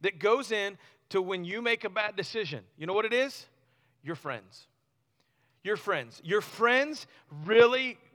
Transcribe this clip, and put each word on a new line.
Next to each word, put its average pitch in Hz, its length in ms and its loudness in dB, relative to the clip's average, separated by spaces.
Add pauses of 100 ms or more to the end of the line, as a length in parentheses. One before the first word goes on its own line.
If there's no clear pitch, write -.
that 180 180 -2
goes 226 320 2
in 202 260 -2 (300)
to 190 120 0
when 185 240 -4
you 196 160 -8
make 233 220 0
a 208 80 -6
bad 208 240 -4
decision. 180 480 -6 (160)
You 151 80 -12
know 180 60 -2
what 214 120 2
it 220 80 -4
is? 262 340 -2 (580)
Your 160 100 -8
friends. 117 540 -12 (960)
Your 202 120 -2
friends. 139 460 -4
Your 196 180 0
friends 254 680 0 (360)
really 240 540 6 (160)